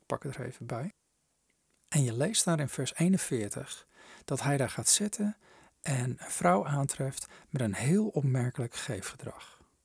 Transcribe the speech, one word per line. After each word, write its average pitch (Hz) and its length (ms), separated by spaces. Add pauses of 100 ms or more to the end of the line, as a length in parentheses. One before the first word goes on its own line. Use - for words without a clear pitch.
ik - 60
pak - 160
het 135 120
er 123 120
even 120 200
bij. 127 260 (960)
En 147 140
je 120 100
leest 147 320
daar 165 160
in 139 80
vers - 260
eenenveertig - 920 (380)
dat - 180
hij 143 140
daar 131 140
gaat - 180
zitten 208 480 (460)
en 127 280
een - 200
vrouw 180 360
aantreft 139 600 (220)
met 131 140
een 107 120
heel 160 340
opmerkelijk 131 680
geefgedrag. - 880 (240)